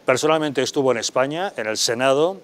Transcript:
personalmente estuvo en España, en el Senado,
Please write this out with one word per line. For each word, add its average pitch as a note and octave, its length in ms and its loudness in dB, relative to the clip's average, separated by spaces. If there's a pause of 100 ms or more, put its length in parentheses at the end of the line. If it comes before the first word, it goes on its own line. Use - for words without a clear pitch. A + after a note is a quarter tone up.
personalmente D3+ 560 0
estuvo C3 320 0
en A#2 60 0
España, D3 580 -4
en A2+ 100 -6
el A2 120 -4
Senado, C3+ 640 0